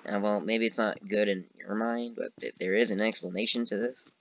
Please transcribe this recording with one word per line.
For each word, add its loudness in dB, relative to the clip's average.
Uh, -2
well, 2
maybe 2
it's 0
not 2
good 2
in 0
your -8
mind, -2
but -6
th-, -6
there 0
is 6
an 0
explanation 0
to -2
this. -4